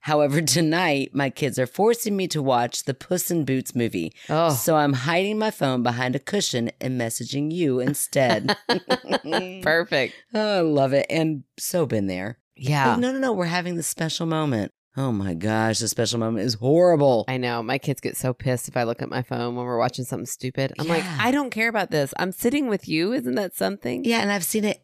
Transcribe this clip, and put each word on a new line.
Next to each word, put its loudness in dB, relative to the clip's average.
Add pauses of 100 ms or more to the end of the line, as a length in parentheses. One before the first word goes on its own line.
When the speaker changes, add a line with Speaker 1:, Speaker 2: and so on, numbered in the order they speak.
Speaker 1:
However, 2
<laughs> 2
tonight, 2
my 0
kids -2
are 2
forcing 0
me 0
to -2
watch 0
the -2
Puss -4
in 2
Boots -2
movie. -2 (160)
Speaker 2:
Oh. 4
Speaker 1:
So 2
I'm 4
hiding 0
my 0
phone 0
behind 0
a -2
cushion -2
and -4
messaging -4
you 0
instead. 0 (140)
<laughs> -2
Speaker 2:
Perfect. 0 (180)
Speaker 1:
Oh, 0
I 4
love 4
it. 4
And 0 (160)
so 0
been 0
there. -6 (160)
Speaker 2:
Yeah. 2
Speaker 1:
Like, 2
no, 0
no, -2
no. 0
We're -2
having -2
this -4
special -4
moment. 0 (280)
Oh 0
my -2
gosh, 0
the -2
special 0
moment -2
is -2
horrible. 4
Speaker 2:
I -2
know. -2
My -2
kids -4
get -4
so -2
pissed -4
if -8
I 0
look -2
at -6
my -4
phone -4
when -6
we're -2
watching 0
something -6
stupid. -4
I'm -4
like, 2
Speaker 1:
Yeah. -8
Speaker 2:
"I 2
don't 0
care 0
about -2
this. 0
I'm -2
sitting 0
with -2
you. 0
Isn't -2
that -4
something?" -4
Speaker 1:
Yeah, 2
and 0
I've -2
seen 0
it -2